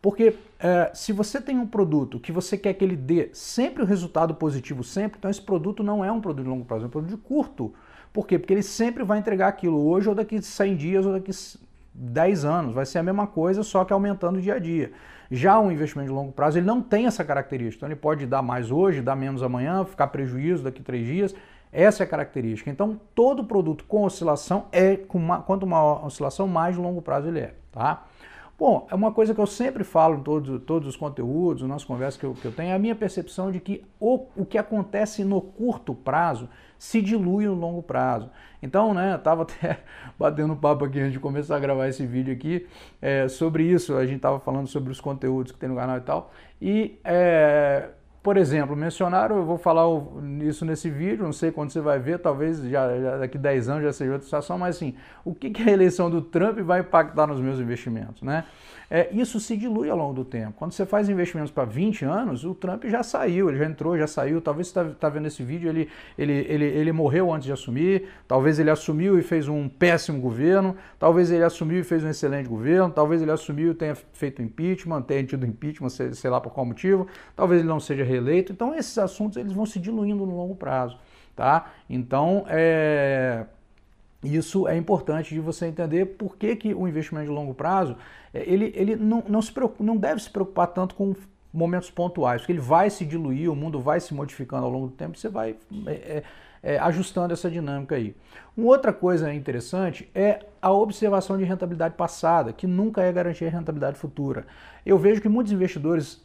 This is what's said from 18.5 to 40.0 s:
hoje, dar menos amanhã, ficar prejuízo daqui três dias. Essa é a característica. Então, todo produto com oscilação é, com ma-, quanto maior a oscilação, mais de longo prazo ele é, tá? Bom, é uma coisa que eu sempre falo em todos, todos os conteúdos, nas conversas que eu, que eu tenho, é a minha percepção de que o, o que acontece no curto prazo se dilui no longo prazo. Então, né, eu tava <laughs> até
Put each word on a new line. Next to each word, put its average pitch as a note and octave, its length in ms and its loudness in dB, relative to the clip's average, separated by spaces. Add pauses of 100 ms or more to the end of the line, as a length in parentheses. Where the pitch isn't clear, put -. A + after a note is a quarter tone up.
hoje, D#3+ 300 4
dar C3 140 0
menos C3+ 260 -4
amanhã, C3+ 440 -2
ficar C#3+ 220 0
prejuízo C#3 580 -2
daqui C3 180 -8
três A#2+ 240 -4
dias. F#3 280 -2 (360)
Essa G3+ 320 6
é - 20 0
a - 40 -14
característica. C3+ 600 -6
Então, G#3+ 300 -4 (160)
todo B3 300 4
produto E3 400 0
com G#3 180 2
oscilação F3+ 680 0
é, F#3+ 280 6
com F#3+ 200 -6
ma-, E3+ 240 0
quanto F#3+ 240 -2
maior D#3 380 4
a D3+ 40 -6
oscilação, C#3+ 380 -4
mais F3 300 0
de F3+ 60 -4
longo F3+ 200 -4
prazo C#3+ 280 -2
ele E3 100 -4
é, A2 140 -8 (180)
tá? B2+ 320 -2 (520)
Bom, G3+ 340 4
é - 40 -6
uma G#3+ 180 2
coisa A3 220 2
que G#3+ 80 0
eu G3+ 60 4
sempre B3 360 -4
falo D#3+ 360 4
em - 20 -8
todos, C3+ 420 -2
todos D#3 240 -2
os C3 80 -8
conteúdos, C#3 720 -2
nas C#3+ 160 -6
conversas C3+ 360 -6
que D3 60 -6
eu, B2+ 100 -4
que - 100 -14
eu A#2 60 -4
tenho, E3 180 -6
é F#3 40 0
a F#3+ 60 2
minha A3 160 0
percepção F#3+ 560 -4
de F#3 80 -4
que - 240 -8 (160)
o, B3+ 280 0 (100)
o G3 80 -2
que A3 140 -2
acontece G#3 640 -2
no G3 180 2
curto G#3+ 540 -4
prazo C3+ 520 -2 (300)
se - 240 0
dilui G3+ 460 2
no G3 80 0
longo E3+ 260 -6
prazo. B2+ 480 -2 (320)
Então, G3+ 320 2
né, F#3 220 0
eu C#3 40 -6
tava E3 220 2
<laughs> - 20 0
até - 360 -4 (400)